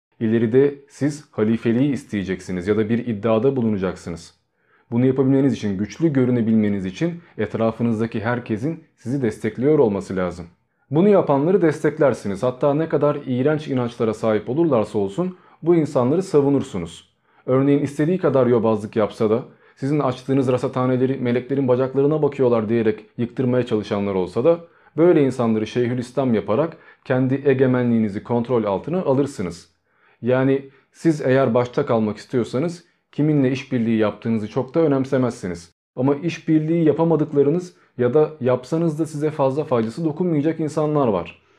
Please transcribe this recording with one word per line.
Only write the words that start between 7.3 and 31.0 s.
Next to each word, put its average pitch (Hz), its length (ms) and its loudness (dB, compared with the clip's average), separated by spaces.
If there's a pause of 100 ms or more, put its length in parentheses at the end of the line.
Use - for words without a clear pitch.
etrafınızdaki 113 800 -2
herkesin 120 640 -4 (120)
sizi 131 260 -6
destekliyor 120 580 0
olması 98 360 0
lazım. 87 300 -4 (460)
Bunu 175 180 4
yapanları 170 520 2
desteklersiniz. 151 840 0
Hatta 127 300 0
ne 160 160 -2
kadar 147 360 0
iğrenç 147 420 -2
inançlara 120 460 -2
sahip 110 360 -2
olurlarsa 127 500 0
olsun 170 380 -4 (240)
bu 170 140 2
insanları 147 480 2
savunursunuz. 135 880 -2 (320)
Örneğin 135 340 2
istediği 151 380 -2
kadar 135 300 2
yobazlık 110 480 0
yapsa 107 340 0
da, 120 140 0 (320)
sizin 147 240 -2
açtığınız 131 520 0
rasathaneleri 127 640 0
meleklerin 127 500 0
bacaklarına 135 540 2
bakıyorlar 120 480 2
diyerek 113 360 0 (120)
yıktırmaya 123 480 0
çalışanlar 101 500 -2
olsa 92 280 -2
da 170 160 4 (380)
böyle 165 260 6
insanları 113 440 0
Şeyhülislam 123 640 -2
yaparak 113 440 0 (280)
kendi 131 400 0
egemenliğinizi 120 800 2
kontrol 120 400 0
altına 104 380 -2
alırsınız. 131 720 -2 (480)
Yani 135 480 0 (220)
siz 160 300 0